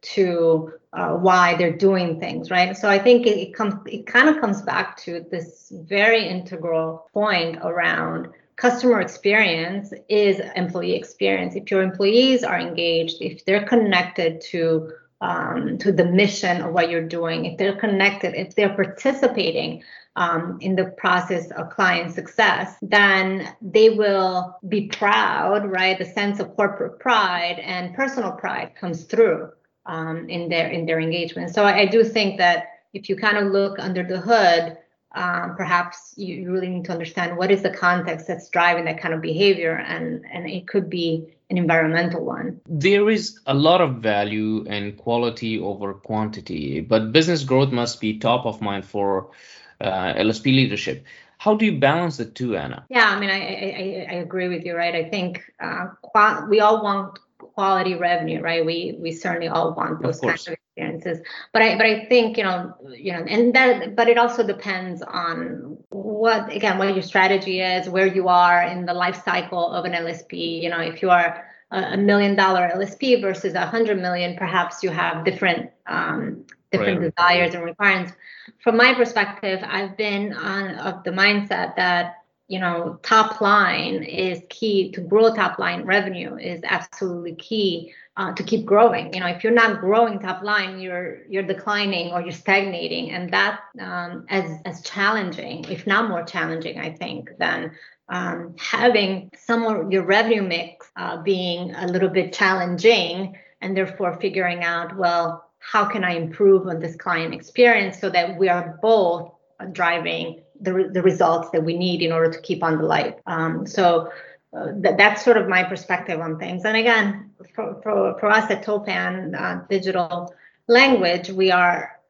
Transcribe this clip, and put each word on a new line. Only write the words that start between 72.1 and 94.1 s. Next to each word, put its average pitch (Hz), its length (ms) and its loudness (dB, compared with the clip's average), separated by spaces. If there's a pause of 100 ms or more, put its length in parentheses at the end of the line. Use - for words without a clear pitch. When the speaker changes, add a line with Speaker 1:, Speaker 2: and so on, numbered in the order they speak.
Speaker 1:
dollar 190 360 4
L 185 120 -2
S 196 120 -8
P 247 240 4
versus 190 360 -4
a 175 100 -2
hundred 214 340 0
million, 175 380 -4
perhaps 175 460 -2
you 180 80 0
have 170 340 -4
different, 185 460 -2 (160)
um, 170 580 -6 (260)
different 190 300 0
Speaker 2:
Right. 165 160 -2
Speaker 1:
desires 175 360 4
and 170 120 -8
requirements. 185 480 -2 (500)
From 226 140 2
my 254 160 6
perspective, 202 760 -2
I've 196 300 -6
been 208 360 -4
on, 196 420 -6
of - 280 -10
the 175 80 -6
mindset 196 640 0
that 180 440 0 (340)
you 185 60 -6
know, 170 420 -4
top 220 380 4
line 196 640 2
is 180 340 -4 (120)
key 202 460 -2
to 180 60 -8 (100)
grow. 220 220 6
Top 196 240 -2
line 175 240 -4 (140)
revenue 185 400 -2
is 175 240 -10 (180)
absolutely 175 580 -8 (140)
key, 185 440 -2 (260)
uh, 190 180 -4
to 185 60 -6
keep - 200 -2 (100)
growing. 202 400 6
You 185 80 -6
know, 175 140 -2
if 175 80 -14
you're 233 200 4
not 208 160 2
growing 208 400 2
top 185 240 -6
line, 202 300 -2 (100)
you're, 180 260 -8 (220)
you're 190 240 -4
declining 196 580 -2
or 180 120 -2
you're - 200 -12
stagnating. 170 600 -2 (100)
And 180 80 -8 (140)
that, 202 160 0 (260)
um, 180 460 -10 (120)